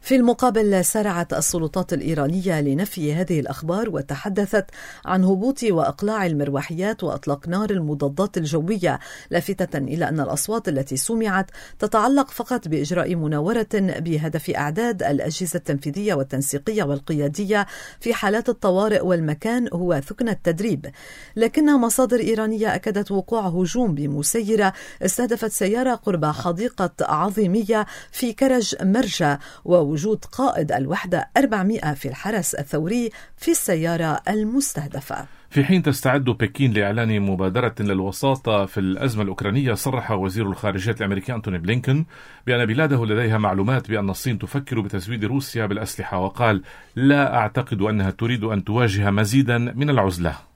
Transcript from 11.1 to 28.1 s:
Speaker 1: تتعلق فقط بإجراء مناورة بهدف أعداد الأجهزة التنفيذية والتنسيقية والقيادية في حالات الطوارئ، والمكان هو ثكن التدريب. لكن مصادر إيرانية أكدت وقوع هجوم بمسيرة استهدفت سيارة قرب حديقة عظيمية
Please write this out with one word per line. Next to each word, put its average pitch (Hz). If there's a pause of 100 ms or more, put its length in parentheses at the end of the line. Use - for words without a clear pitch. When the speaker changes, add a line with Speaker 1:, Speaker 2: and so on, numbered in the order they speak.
Speaker 1:
تتعلق 247
فقط 233
بإجراء 160
مناورة 165
بهدف 160
أعداد 185
الأجهزة 156
التنفيذية 165
والتنسيقية 143
والقيادية 151 (340)
في 226
حالات 220
الطوارئ، 208
والمكان 180
هو 175
ثكن 233
التدريب. 175 (500)
لكن 285
مصادر 240
إيرانية 220
أكدت 202
وقوع 202
هجوم 185
بمسيرة 190 (280)
استهدفت 220
سيارة 233
قرب 175
حديقة 175 (100)
عظيمية 202 (260)